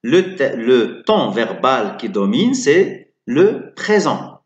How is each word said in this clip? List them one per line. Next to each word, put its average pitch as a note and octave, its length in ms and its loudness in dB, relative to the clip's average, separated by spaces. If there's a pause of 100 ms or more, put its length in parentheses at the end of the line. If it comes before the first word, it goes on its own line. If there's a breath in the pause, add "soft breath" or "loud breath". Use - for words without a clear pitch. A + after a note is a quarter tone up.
le E3+ 320 0
te-, B2+ 200 -2
le A#2 500 2
ton D#3+ 260 0
verbal A2 640 -2
qui A2+ 120 -10
domine, G#2+ 440 0
c'est F3+ 600 0 (120)
le F3+ 500 0
présent. F#3 720 -2